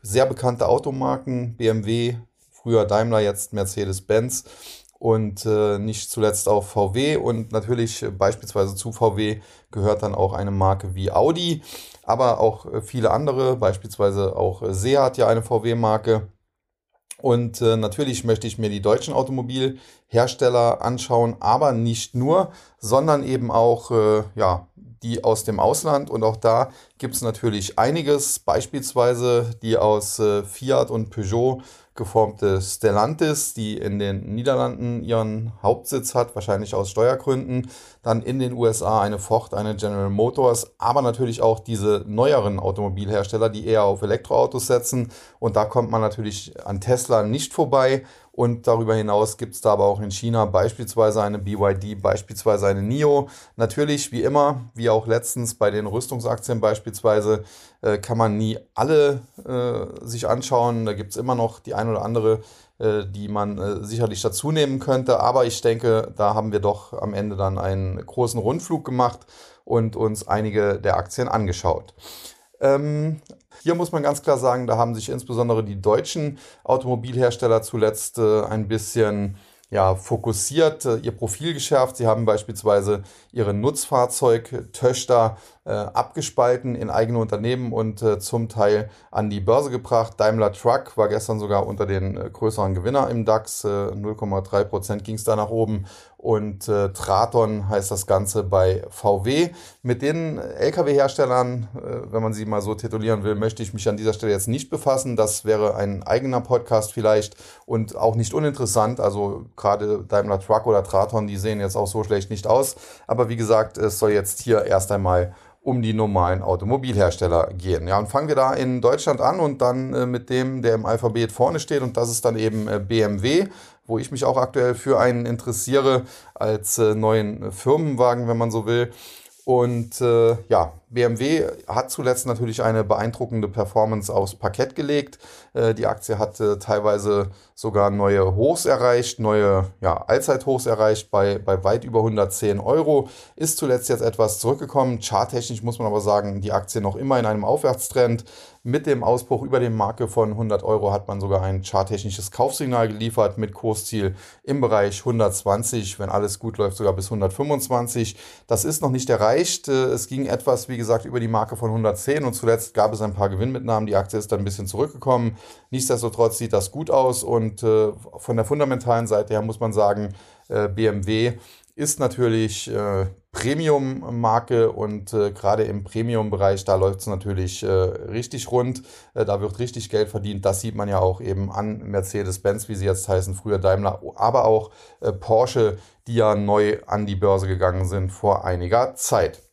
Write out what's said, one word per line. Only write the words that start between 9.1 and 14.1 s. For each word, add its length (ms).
W 220
gehört 320
dann 140
auch 180
eine 180
Marke 440
wie 160
Audi, 500
aber 360
auch, 260
äh, 160
viele 300
andere, 440
beispielsweise 800